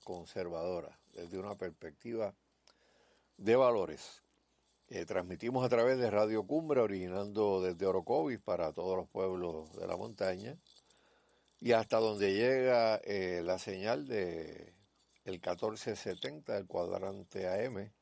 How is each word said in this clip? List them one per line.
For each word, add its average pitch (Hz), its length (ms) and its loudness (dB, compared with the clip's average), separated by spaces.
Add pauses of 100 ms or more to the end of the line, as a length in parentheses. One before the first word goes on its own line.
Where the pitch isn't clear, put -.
conservadora, 87 920 -6 (160)
desde 87 240 -10
una 101 180 -8
perspectiva 98 800 -8 (1000)
de 107 220 4
valores. 107 680 2 (640)
Eh, 87 180 -6
transmitimos 92 600 0
a - 20 4
través 120 300 4
de 120 120 2
Radio 107 380 4
Cumbre, 151 320 2
originando 101 840 2
desde 92 240 0
Orocovis 113 540 2
para 85 320 0
todos 90 240 -2
los 92 140 -4
pueblos 87 680 -4
de 87 120 -6
la 90 100 -4
montaña, 101 580 -4 (1040)
y 120 140 4
hasta 113 240 4
donde 104 360 4
llega, 120 680 4
eh, 92 400 -2
la 92 160 0
señal 107 480 -4
de 87 680 -6 (520)
el 92 160 -8
catorce 107 560 -4
setenta, 113 580 -6
el 101 100 -4
cuadrante 92 800 -6
A 92 160 0
M 104 300 -6 (100)